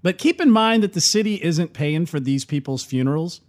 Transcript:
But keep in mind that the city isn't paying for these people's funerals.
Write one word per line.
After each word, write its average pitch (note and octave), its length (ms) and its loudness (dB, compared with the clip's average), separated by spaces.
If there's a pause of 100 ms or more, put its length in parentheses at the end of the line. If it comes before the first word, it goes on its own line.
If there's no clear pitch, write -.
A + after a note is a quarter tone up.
But F#3 160 0
keep E4 200 0
in D#4+ 120 4
mind A3 320 4
that G3 100 -2
the E3+ 80 -2
city G#3+ 400 0
isn't E3 320 -2
paying D3+ 320 -2
for D#3 140 -6
these C3+ 260 -2
people's C3+ 380 -6
funerals. C#3+ 640 -2